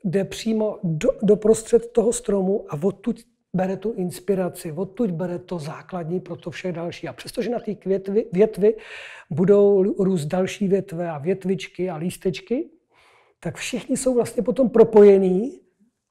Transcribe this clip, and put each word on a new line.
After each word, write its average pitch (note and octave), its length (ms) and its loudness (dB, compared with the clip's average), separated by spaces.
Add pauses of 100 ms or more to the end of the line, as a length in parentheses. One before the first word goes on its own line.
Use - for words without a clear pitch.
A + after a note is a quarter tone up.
jde F#3+ 200 0
přímo G#3+ 580 -4
do, E3 260 -2 (140)
do G#3 140 6
prostřed A3+ 560 2
toho A3+ 200 2
stromu G3 560 -2
a D3+ 140 -8
odtud F#3+ 380 -2 (340)
bere F#3 220 -2
tu G#3 160 -6
inspiraci, F3+ 800 -4
odtud F#3+ 380 -4
bere F3 280 -6
to F3+ 200 -10
základní E3 640 -8
pro F3 160 -12
to - 140 -14
vše F3+ 220 -8
další. E3 360 -10
A B2+ 40 -10
přestože G#3 380 -8
na A#3+ 80 -4
té G3+ 160 -8
květvi-, G3 580 -2
větvi G#3+ 420 2 (560)
budou G3+ 520 4 (220)
růst F3+ 220 0
další F#3 420 -2
větve F3 420 -2
a D3+ 80 -8
větvičky F#3 720 -4
a D#3+ 60 -6
lístečky, F#3+ 720 -6 (680)
tak - 160 -8
všichni - 400 -6
jsou C4 180 0
vlastně A#3 280 0
potom A#3 280 2
propojení G3+ 880 6 (500)